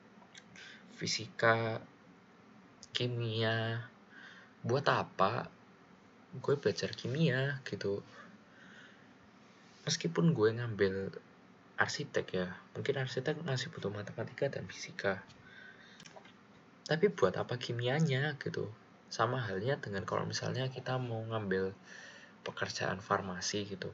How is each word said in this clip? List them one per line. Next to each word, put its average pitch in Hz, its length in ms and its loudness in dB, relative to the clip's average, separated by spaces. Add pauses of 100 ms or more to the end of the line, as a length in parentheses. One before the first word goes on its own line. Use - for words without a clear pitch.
(1000)
fisika, 113 800 2 (1120)
kimia, 113 960 0 (720)
buat 131 240 2
apa 107 640 4 (840)
gue 131 300 0
belajar - 320 0
kimia 135 720 0
gitu? 101 400 -2 (1800)
Meskipun 165 480 4
gue 107 160 6
ngambil 98 580 0 (680)
arsitek - 500 0
ya, 92 220 0 (240)
mungkin 135 240 0
arsitek 135 420 0
masih 139 300 -2
butuh - 160 -4
matematika 107 640 -4
dan - 160 -6
fisika. - 560 -6 (1600)
Tapi 160 240 4
buat 92 320 4
apa 113 160 -2
kimianya 131 840 2
gitu? - 300 -2 (420)
Sama 123 320 2
halnya 110 380 0
dengan 98 260 -4
kalau 107 220 0
misalnya 113 420 -2
kita 127 300 -4
mau 113 240 -4
ngambil 98 480 0 (760)
pekerjaan - 560 -4
farmasi 98 640 -2
gitu, 98 260 -8